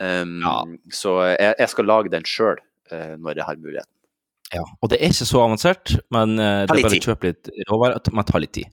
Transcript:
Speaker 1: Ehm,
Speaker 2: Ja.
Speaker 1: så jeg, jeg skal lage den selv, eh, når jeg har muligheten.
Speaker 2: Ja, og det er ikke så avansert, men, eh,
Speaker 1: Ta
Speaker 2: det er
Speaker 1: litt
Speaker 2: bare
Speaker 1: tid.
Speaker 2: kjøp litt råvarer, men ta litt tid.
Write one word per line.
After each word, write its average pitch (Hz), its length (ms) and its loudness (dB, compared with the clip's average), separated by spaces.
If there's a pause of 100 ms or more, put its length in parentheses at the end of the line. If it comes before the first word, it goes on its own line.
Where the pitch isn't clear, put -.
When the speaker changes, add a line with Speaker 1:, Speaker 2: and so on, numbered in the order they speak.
Speaker 1:
Ehm, 87 420 -4
Speaker 2:
Ja. 71 200 -2 (300)
Speaker 1:
så 92 440 0
jeg, 104 220 4
jeg 120 100 2
skal - 180 -2
lage 107 240 4
den 82 140 -2
selv, 101 340 0 (340)
eh, 80 240 -12
når 80 180 -8
jeg 80 100 -6
har 78 120 -8
muligheten. 76 340 -12 (640)
Speaker 2:
Ja, 87 80 -6 (180)
og 113 80 -2
det - 140 2
er 170 80 2
ikke - 160 0
så 131 180 4
avansert, 117 540 0 (120)
men, 110 280 2
eh, 101 280 2
Speaker 1:
Ta - 0 -
Speaker 2:
det - 40 0
er 160 60 4
Speaker 1:
litt 135 80 4
Speaker 2:
bare 107 80 2
Speaker 1:
tid. 90 100 2
Speaker 2:
kjøp 113 220 -2
litt - 240 -4 (200)
råvarer, 117 460 0
men 104 100 0
ta - 140 2
litt 76 140 -4
tid. - 200 -8